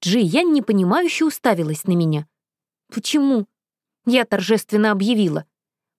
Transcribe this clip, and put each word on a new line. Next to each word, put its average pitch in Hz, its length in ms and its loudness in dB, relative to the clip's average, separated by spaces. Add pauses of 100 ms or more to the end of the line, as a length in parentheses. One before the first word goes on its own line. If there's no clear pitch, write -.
Джи 196 180 0
Янь 247 320 2
непонимающе 269 720 0
уставилась 170 600 -2
на 190 60 0
меня. 160 360 0 (640)
«Почему?» 269 560 0 (580)
Я 240 200 2
торжественно 208 680 0
объявила. 196 540 -2 (540)